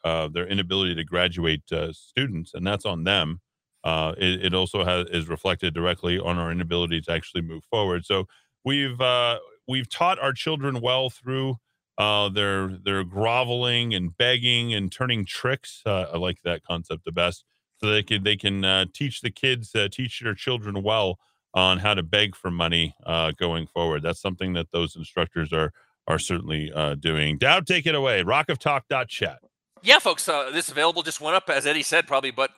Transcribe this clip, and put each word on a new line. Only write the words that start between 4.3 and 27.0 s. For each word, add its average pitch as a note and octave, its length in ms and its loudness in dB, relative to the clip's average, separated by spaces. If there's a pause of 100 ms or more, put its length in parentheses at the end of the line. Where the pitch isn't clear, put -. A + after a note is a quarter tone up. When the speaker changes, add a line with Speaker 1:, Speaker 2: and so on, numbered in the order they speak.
Speaker 1:
it F2+ 80 2
also F#2 300 0
ha-, F2+ 280 2
is E2 160 -2
reflected F2 460 -2
directly F2 460 0
on F2 180 -2
our E2+ 140 -2
inability E2+ 500 -2
to D#2 100 -6
actually E2 300 -4
move E2 220 -10
forward. F#2+ 420 0
So F#2+ 220 0 (360)
we've, C3+ 380 -2
uh, B2 380 2 (280)
we've B2+ 220 -2
taught F3+ 300 0
our C3+ 140 0
children C#3 480 -4
well B2+ 280 0
through, C3 480 -4 (400)
uh, G#2 320 4
their, G2 380 0
their F#2+ 360 -2
groveling A#2+ 920 0
and F2+ 200 -2
begging A#2+ 600 2
and G2 160 0
turning A#2+ 340 -2
tricks. - 580 -4
Uh, F#2+ 300 0
I E2+ 40 -2
like F2 260 -2
that E2+ 200 -2
concept E2+ 420 -6
the E2 60 -6
best. F2 320 0 (360)
So G#2+ 100 0
they G#2+ 140 4
can, G#2 200 0
they G#2 140 2
can, G2 260 0
uh, F#2+ 300 2
teach - 280 -4
the A#2 100 -4
kids, B2+ 420 -2
uh, G#2 180 2
teach - 280 -6
their A2 160 -2
children G#2 480 -4
well G2+ 340 2 (380)
on F#2 240 4
how G#2 160 2
to F#2 80 0
beg G2+ 320 2
for - 160 -6
money, E2+ 420 0 (140)
uh, D#2+ 240 0
going E2 340 -2
forward. D#2+ 380 -2
That's E2+ 180 -4
something F#2 320 -4
that E2+ 180 -4
those E2+ 240 -2
instructors E2 560 -4
are, D#2 220 0 (340)
are E2 120 2
certainly, D#2 520 -4
uh, D2 220 0
doing. D2+ 460 0